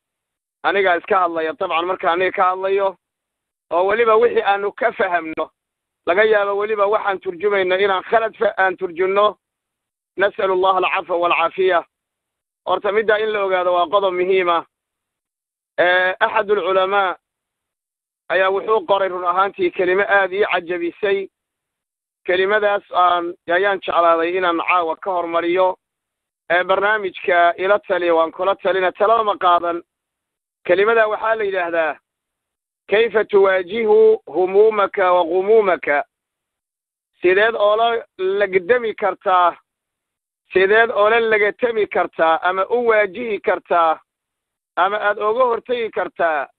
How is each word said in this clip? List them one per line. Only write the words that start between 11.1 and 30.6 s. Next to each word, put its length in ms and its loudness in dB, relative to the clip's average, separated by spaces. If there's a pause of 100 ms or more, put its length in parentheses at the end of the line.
walcaafiya. 680 0 (840)
Horta 260 -4
middaa 260 0
in 140 -4
la 120 -4
ogaado 300 -2
waa 180 0
qodob 220 0
muhiim 340 0
ah. 160 -2 (1120)
Eh, 420 2
axad 300 -2
ulculamaa 680 0 (1120)
ayaa 220 0
wuxuu 360 -2
qoray 220 0
run 160 -8
ahaantii 460 -2
kelimo 380 0
aad 240 2
ii 200 0
cajabisay. 760 -4 (960)
Kelimadaas 580 0 (100)
aan, 420 0 (180)
ayaan 320 0
jeclaaday 520 0
inaan 320 -2
caawa 280 -2
ka 140 -8
hormariyo. 680 -2 (720)
Eh, 160 0
barnaamijka 960 0
ila 200 0
tali, 320 -2
waan 220 2
kula 240 -2
talina, 360 -2
talada 320 2
ma 120 -2
qaadan. 460 0 (840)